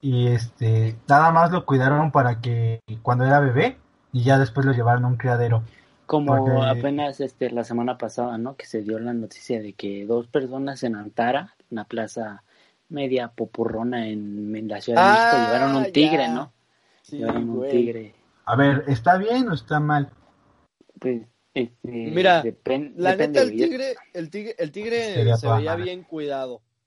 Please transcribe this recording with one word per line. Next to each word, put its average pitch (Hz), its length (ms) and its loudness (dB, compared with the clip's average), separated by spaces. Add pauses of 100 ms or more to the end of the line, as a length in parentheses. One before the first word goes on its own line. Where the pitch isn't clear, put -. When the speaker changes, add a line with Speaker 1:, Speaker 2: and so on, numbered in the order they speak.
Speaker 1:
Y, 123 240 0
este, 113 720 0 (120)
nada 156 240 6
más 165 180 6
lo 175 140 -2
cuidaron 139 480 2
para 123 300 2
que 117 380 -2 (200)
cuando 123 240 0
era 139 160 6
bebé 143 380 2 (340)
y 123 100 0
ya 135 160 6
después 135 280 2
lo 139 80 4
llevaron 120 320 2
a - 20 2
un 123 80 0
criadero. 117 460 0 (420)
Speaker 2:
Como 143 400 2
Speaker 1:
Porque 131 220 2 (120)
Speaker 2:
apenas, 143 420 -4
este, 131 320 -4
la 117 120 -2
semana 120 320 -4
pasada, 117 400 -6
¿no? 117 180 -8
Que - 120 -18
se 113 160 -6
dio 110 160 -6
la 120 160 -6
noticia 113 480 -6
de 101 100 -12
que 101 320 -10
dos 120 220 -2
personas 135 560 -4
en 117 120 -4
Antara, 120 600 -4 (160)
una 107 160 -8
plaza 110 560 -8 (480)
media 131 380 -4
popurrona 117 800 -4
en, 104 460 -8
en 110 140 -8
la 104 120 -8
Ciudad 120 220 2
de 190 80 8
México, 226 220 6
Speaker 3:
Ah, 240 140 4
Speaker 2:
llevaron 135 300 2
un 131 160 -2
tigre, 151 320 4
Speaker 3:
ya. 120 100 -2
Speaker 2:
¿no? 131 180 -8 (500)
Speaker 3:
Sí, - 140 -16
Speaker 2:
Llevaron 117 320 -4
un 117 80 -4
Speaker 3:
güey. 131 140 -4
Speaker 2:
tigre. 117 440 -2 (300)
Speaker 1:
A 117 120 0
ver, 139 300 4
¿está 143 300 4
bien 233 320 0
o 175 60 -2
está 151 260 -2
mal? 147 320 0 (880)
Speaker 2:
Pues, 123 220 -4 (320)
este, 120 340 -8
Speaker 3:
Mira, 160 540 2
Speaker 2:
depen-, 135 540 -4
Speaker 3:
la 180 160 2
Speaker 2:
depende, - 280 2
Speaker 3:
neta, 254 100 2
el - 60 -6
Speaker 2:
güey. 339 120 2
Speaker 3:
tigre, 262 260 -4 (180)
el 165 180 -10
tig-, 202 280 -10
el 165 120 -4
tigre 220 440 -6
Speaker 1:
Sería 117 220 4
Speaker 3:
se 113 100 -2
Speaker 1:
toda - 100 2
Speaker 3:
veía 156 160 -2
Speaker 1:
madre. 175 120 -4
Speaker 3:
bien 180 200 -8
cuidado. 135 560 -8 (260)